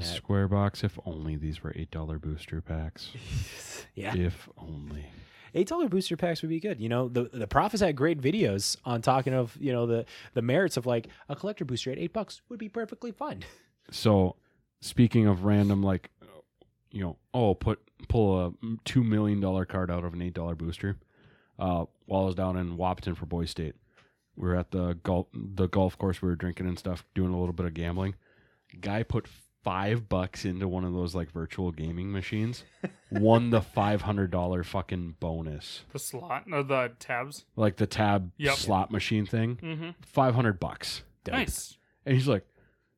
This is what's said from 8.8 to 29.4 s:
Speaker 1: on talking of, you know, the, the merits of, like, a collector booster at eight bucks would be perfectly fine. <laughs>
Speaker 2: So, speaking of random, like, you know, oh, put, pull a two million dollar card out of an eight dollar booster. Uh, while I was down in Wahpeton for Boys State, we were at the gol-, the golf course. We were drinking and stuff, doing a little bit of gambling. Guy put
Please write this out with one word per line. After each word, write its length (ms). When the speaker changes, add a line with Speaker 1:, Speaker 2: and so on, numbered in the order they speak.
Speaker 1:
on 180
talking 320
of, 240
you 140
know, 140
the, 200
the 80
merits 340
of, 100
like, 220
a 80
collector 260
booster 300
at 40
eight 140
bucks 380
would 100
be 80
perfectly 460
fine. 320
<laughs> 240
Speaker 2:
So, 440
speaking 460
of 180
random, 360
like, 280
you 120
know, 120
oh, 200
put, 260
pull 380
a 40
two 180
million 380
dollar 240
card 260
out 140
of 100
an 80
eight 120
dollar 220
booster. 420
Uh, 280
while 180
I 20
was 100
down 220
in 200
Wahpeton 380
for 120
Boys 240
State, 240
we 140
were 80
at 140
the 320
gol-, 300
the 360
golf 280
course. 240
We 60
were 80
drinking 320
and 100
stuff, 280
doing 180
a 60
little 140
bit 120
of 80
gambling. 420
Guy 220
put 220